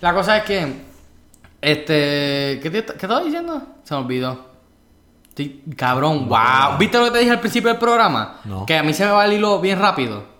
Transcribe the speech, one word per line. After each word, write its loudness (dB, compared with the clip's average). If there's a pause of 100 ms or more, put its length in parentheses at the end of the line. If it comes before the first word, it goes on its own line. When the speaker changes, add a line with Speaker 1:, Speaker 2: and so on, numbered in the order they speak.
Speaker 1:
La 0
cosa 2
es -2
que, -2 (880)
este, 0
¿qué -6
te, -4
qué -14
estaba -2
diciendo? -6 (220)
Se -8
me -2
olvidó. -6 (840)
Estoy... -12 (140)
cabrón, 0
Speaker 2:
No, -4
Speaker 1:
wow. 4
Speaker 2:
no. -4
Speaker 1:
¿Viste 2
lo 4
que 2
te 2
dije 4
al 2
principio 0
del 0
programa? 2
Speaker 2:
No. -8
Speaker 1:
Que 2
a 2
mí 2
se 0
me 2
va 6
el 2
hilo 2
bien 0
rápido. 0 (160)